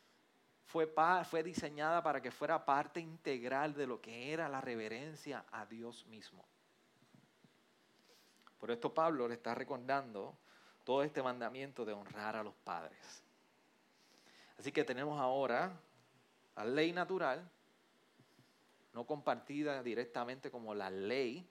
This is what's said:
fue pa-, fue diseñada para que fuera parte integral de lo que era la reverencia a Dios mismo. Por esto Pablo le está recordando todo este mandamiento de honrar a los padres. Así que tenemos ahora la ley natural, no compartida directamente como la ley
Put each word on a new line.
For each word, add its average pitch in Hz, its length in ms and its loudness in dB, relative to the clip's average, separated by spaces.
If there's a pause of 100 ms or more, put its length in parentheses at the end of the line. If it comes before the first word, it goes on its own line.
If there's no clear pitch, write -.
(680)
fue 160 200 2
pa-, 160 380 6
fue 160 180 0
diseñada 160 600 0
para 143 180 2
que 123 100 -4
fuera 151 360 4
parte 147 340 4
integral 147 720 0
de 143 140 0
lo 120 160 -4
que 120 280 -8
era 160 160 -2
la 135 140 -4
reverencia 123 920 -6
a 110 120 -8
Dios 117 420 -12
mismo. 104 380 -18 (2250)
Por 110 120 -4
esto 120 220 0
Pablo 160 340 4
le 117 80 0
está 117 200 -2
recordando 131 840 -2 (480)
todo 135 180 4
este 147 200 0
mandamiento 123 640 -4
de 107 80 -2
honrar 104 420 -6
a 107 60 -2
los 101 140 -8
padres. - 680 -8 (1400)
Así 123 120 -6
que 143 140 4
tenemos 143 340 -2
ahora 135 600 2 (760)
la 104 80 -4
ley 151 280 4
natural, 175 560 0 (1400)
no 117 120 -6
compartida 143 800 0
directamente 123 680 -2
como 113 200 -6
la 101 160 -2
ley 120 640 0